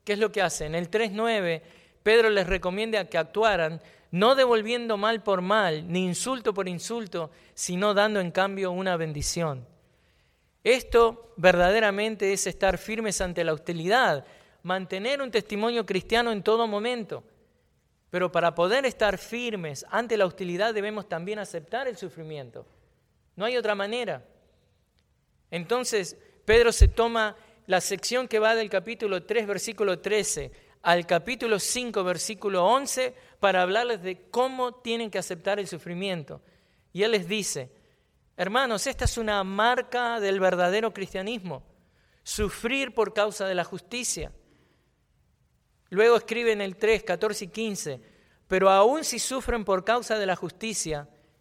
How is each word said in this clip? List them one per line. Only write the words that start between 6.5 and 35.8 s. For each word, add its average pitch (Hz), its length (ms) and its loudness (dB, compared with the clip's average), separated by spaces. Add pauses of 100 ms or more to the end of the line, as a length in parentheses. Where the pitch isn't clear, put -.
por 185 140 -2
insulto, 180 640 -8 (220)
sino 185 400 0
dando 208 260 4
en 175 120 -2
cambio 190 400 0
una 185 260 -2
bendición. 147 680 -4 (1000)
Esto 233 720 2
verdaderamente 196 960 4
es 190 120 -4
estar 190 320 0
firmes 214 440 -4
ante 175 220 -4
la 160 100 0
hostilidad, 170 720 0 (360)
mantener 190 600 -4
un 254 100 -8
testimonio 214 540 -2
cristiano 226 460 0
en 202 120 -4
todo 226 240 2
momento. 208 560 -6 (880)
Pero 180 180 0
para 170 240 2
poder 202 320 2
estar 208 320 0
firmes 208 720 -8
ante 226 280 -2
la 196 80 4
hostilidad 185 480 -2
debemos 208 340 -6
también 180 320 -6
aceptar 196 480 -8
el 233 80 -6
sufrimiento. 151 720 -14 (680)
No 190 80 -4
hay 247 100 0
otra 214 180 0
manera. 202 500 -4 (1300)
Entonces, 208 680 -4 (260)
Pedro 226 300 6
se - 160 8
toma 226 480 0 (300)
la 180 120 2
sección 214 480 -4
que 220 100 0
va 220 160 4
del 226 160 -2
capítulo 196 540 -2
tres, 220 240 -2
versículo 196 520 -2
trece, 190 520 -2 (300)
al 170 260 2
capítulo 208 500 0
cinco, 220 460 -2
versículo 180 640 -2
once, 254 500 0 (240)
para 185 220 4
hablarles 208 420 0
de 180 260 -8
cómo 254 440 -2
tienen 233 360 -4
que 202 80 -4
aceptar 185 400 -4
el 196 100 -6
sufrimiento. 175 760 -8 (500)